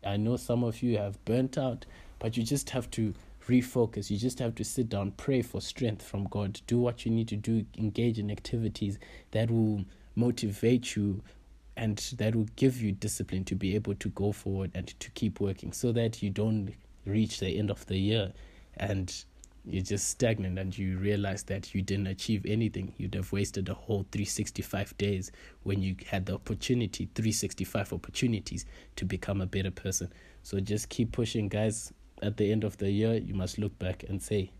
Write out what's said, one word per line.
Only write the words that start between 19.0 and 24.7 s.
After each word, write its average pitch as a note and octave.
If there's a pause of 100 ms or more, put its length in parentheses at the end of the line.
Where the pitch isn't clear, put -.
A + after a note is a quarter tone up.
you're F#2
just G2+
stagnant G#2
and F#2
you F#2
realize G2+
that -
you G2
didn't F#2+
achieve F#2+
anything. G#2
You'd G2
have F#2+
wasted G2
a F#2+
whole G2+
three G#2
sixty-five -